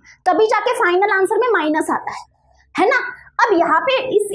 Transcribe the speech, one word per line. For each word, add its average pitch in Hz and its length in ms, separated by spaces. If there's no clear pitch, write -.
तभी 370 220
जाके 453 280
final 392 440
answer 381 180
में 494 140
minus 311 400
आता - 200
है, - 140
है 392 140
ना। 523 100
अब 440 200
यहाँ 330 220
पे 523 200
इस, 415 200